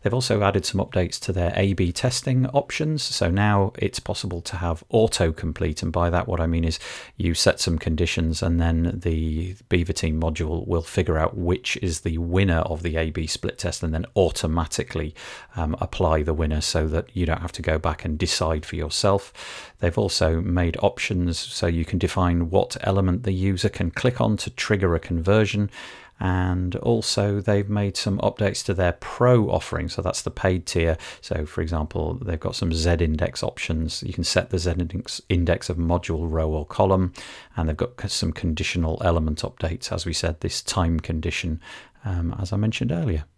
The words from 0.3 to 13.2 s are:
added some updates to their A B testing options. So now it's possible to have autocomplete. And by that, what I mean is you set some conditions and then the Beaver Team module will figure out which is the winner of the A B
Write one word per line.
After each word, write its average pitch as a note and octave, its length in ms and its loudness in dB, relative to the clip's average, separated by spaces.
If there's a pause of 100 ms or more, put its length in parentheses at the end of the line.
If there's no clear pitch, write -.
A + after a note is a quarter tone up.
added G2+ 220 4
some - 160 -2
updates - 400 0
to G2 160 -2
their F2 200 2
A G2 180 2
B F2 180 2
testing B2+ 540 0
options. D3+ 560 -2
So - 280 0
now G2+ 460 4
it's - 220 -2
possible F2+ 440 -4
to - 140 -8
have E2+ 340 -2
autocomplete. E2 920 0
And F2 100 -2
by F2 160 2
that, F2 200 0
what E2+ 120 0
I E2 60 2
mean E2 180 2
is D#2+ 140 0 (380)
you E2+ 180 0
set - 260 2
some E2+ 180 0
conditions E2 640 0
and E2+ 160 2
then E2 440 2
the E2 540 -2 (120)
Beaver F2+ 240 2
Team D#2+ 260 0
module D#2+ 480 -2
will E2+ 160 0
figure E2 360 0
out D#2+ 180 0
which F2 460 -2
is F2 180 -2
the E2 180 -2
winner E2+ 420 2
of D#2+ 220 -2
the E2 140 -2
A D#2+ 140 0
B D#2+ 160 -4